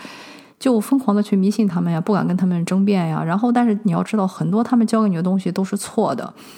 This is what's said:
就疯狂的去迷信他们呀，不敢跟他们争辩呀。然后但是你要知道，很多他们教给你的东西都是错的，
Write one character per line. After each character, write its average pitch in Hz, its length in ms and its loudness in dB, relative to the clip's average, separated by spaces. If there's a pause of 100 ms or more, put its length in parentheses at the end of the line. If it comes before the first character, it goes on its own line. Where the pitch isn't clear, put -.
(580)
就 247 220 2
疯 269 180 2
狂 233 180 0
的 208 60 4
去 202 140 -2
迷 190 160 2
信 214 160 0
他 175 120 -2
们 170 140 0
呀， 160 80 0
不 208 140 0
敢 165 100 0
跟 175 100 0
他 185 120 2
们 170 180 0
争 190 180 0
辩 196 240 2
呀。 156 160 -2
然 165 140 0
后 240 140 0
但 240 160 2
是 208 160 2
你 185 80 2
要 170 100 0
知 202 160 -2
道， 190 100 2
很 165 220 -4
多 214 140 0
他 240 120 0
们 226 120 4
教 220 160 2
给 214 60 2
你 180 60 0
的 160 60 -2
东 185 180 0
西 180 120 -2
都 190 120 -2
是 196 140 -4
错 190 380 -2
的， - 180 -8 (240)